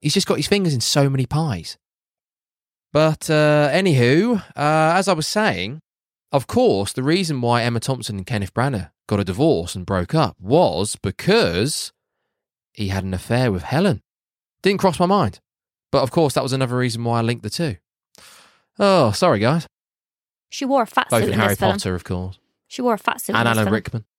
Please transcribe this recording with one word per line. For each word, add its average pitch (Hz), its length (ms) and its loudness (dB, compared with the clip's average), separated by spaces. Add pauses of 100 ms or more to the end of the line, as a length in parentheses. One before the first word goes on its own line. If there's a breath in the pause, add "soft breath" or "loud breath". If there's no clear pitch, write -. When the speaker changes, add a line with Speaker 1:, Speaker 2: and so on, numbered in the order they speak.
Speaker 1:
He's 147 120 -2
just - 140 0
got 190 100 0
his 147 100 -4
fingers 190 260 0
in 120 80 -2
so 139 280 2
many 131 160 -2
pies. 139 520 -4 (1160)
But, 156 360 0
uh, 151 420 4
anywho, 170 640 4 (180)
uh, 156 400 2
as 190 120 0
I 196 60 2
was 156 140 -2
saying, 143 520 -2 (520)
of 143 160 0
course, 143 460 2
the 127 100 -6
reason 156 380 0
why 120 220 2
Emma 117 160 0
Thompson 117 380 -6
and 92 80 -8
Kenneth 101 280 -6
Branagh 117 380 -4 (160)
got 104 120 0
a 98 40 0
divorce 92 520 0
and 92 100 -10
broke 90 280 -2
up 143 260 0
was 104 580 0
because 110 920 -2 (840)
he 104 160 -6
had 95 140 -4
an 95 100 -6
affair 117 380 -2
with 90 120 -4
Helen. 160 380 -2 (600)
Didn't 190 180 2
cross 185 200 0
my 180 60 4
mind. 175 340 0 (520)
But, 135 120 2
of 123 80 -2
course, 160 220 2
that 135 100 0
was 131 100 -2
another 127 240 -2
reason 117 260 -2
why 117 160 0
I - 20 0
linked 117 220 -2
the 107 60 -6
two. 143 280 -4 (1000 loud breath)
Oh, 185 320 4
sorry, 139 280 2
guys. 139 280 0 (840)
Speaker 2:
She - 160 -8
wore 262 180 2
a 214 40 -4
fat - 220 0
Speaker 1:
Both 117 120 2
Speaker 2:
suit 208 80 0
Speaker 1:
in - 40 -2
Speaker 2:
in 104 60 -2
Speaker 1:
Harry 104 120 2
Speaker 2:
this 98 80 -2
film. 98 140 2
Speaker 1:
Potter, 98 220 -4
of 87 80 -6
course. 92 360 -8 (280)
Speaker 2:
She - 140 -12
wore 247 120 0
a 208 40 -4
fat - 240 -4
suit - 140 -6
Speaker 1:
And 117 120 2
Speaker 2:
in 117 40 2
this 110 60 2
Speaker 1:
Alan 107 80 2
Speaker 2:
film. 98 80 0
Speaker 1:
Rickman. 110 320 -6 (140)